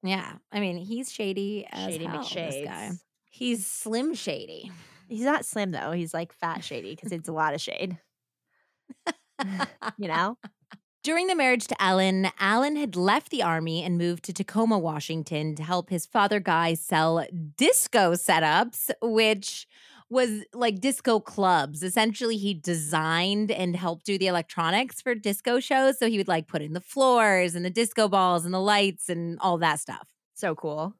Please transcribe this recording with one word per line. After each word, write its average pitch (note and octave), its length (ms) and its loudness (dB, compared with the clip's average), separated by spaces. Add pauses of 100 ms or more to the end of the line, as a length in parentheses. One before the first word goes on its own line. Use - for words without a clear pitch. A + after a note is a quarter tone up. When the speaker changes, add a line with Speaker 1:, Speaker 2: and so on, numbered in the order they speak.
Speaker 1:
Yeah. F#3+ 320 -4 (180)
I G#3 80 -2
mean, F3+ 160 -2
he's A3+ 340 -8
shady G3 580 -6
as F#3+ 220 -8
Speaker 2:
Shady D#3+ 140 -8
Speaker 1:
hell, - 160 -8
this - 80 -10 (340)
guy. G#2+ 280 -10
Speaker 2:
McShades. F3 80 -12 (300)
Speaker 1:
He's A#3+ 380 -4
slim A#3+ 460 -4
shady. - 580 -10 (380)
Speaker 2:
He's A3+ 160 -4
not D4 200 0
slim, G3+ 260 -4
though. C#3+ 200 -4
He's, E3+ 220 -4
like, E3 180 -6
fat E3+ 320 -6
shady A2+ 320 -10
'cause G#3 160 -12
it's E3 160 -8
a E3+ 60 -8
lot D#3 200 0
of D3 60 -4
shade. - 400 -6 (1400)
<laughs> F#3+ 580 -6
You G3+ 100 -6
know? F3 300 0 (680)
Speaker 1:
During E4 220 2
the F#4 100 2
marriage B3+ 300 4
to - 160 -4
Ellen, F#3+ 480 4 (100)
Allen A#3+ 360 2
had C#4 200 -4
left G3+ 360 2
the C4+ 100 -2
Army E3 420 0
and F3 140 0
moved E3+ 280 -2
to F#3 80 -10
Tacoma, G#3+ 440 0
Washington D#3 760 -4
to D3+ 80 -8
help F3 260 -2
his F3 160 -2
father G#3 340 2
Guy E3 360 2
sell E3 500 2 (320)
disco A#3+ 560 4
setups, F3 800 2 (100)
which A3 680 0 (440)
was, A#3 320 0 (100)
like, A3+ 260 0
disco A#3 400 2
clubs. D#3 600 2
Essentially, A3 560 0
he G3+ 160 -2
designed E3+ 960 0
and F3+ 260 -2
helped E3+ 300 -4
do G3 140 -2
the F#3 80 2
electronics F3+ 720 0
for B3 140 -2
disco A3 440 0
shows. C4+ 380 2
So A#3 100 2
he A3 120 2
would, F3+ 80 -2
like, E3 200 0
put - 140 -4
in D3+ 120 -8
the F3+ 80 -6
floors G#3+ 760 4
and F3 100 -2
the F#3 60 -2
disco A3 360 2
balls F3+ 380 4
and F3+ 80 -4
the F#3 80 0
lights G3+ 480 2
and E3+ 300 -4
all F3+ 180 2
that D#3 220 2
stuff. - 340 -12 (220)
Speaker 2:
So F3 180 -2
cool. D#3 460 -6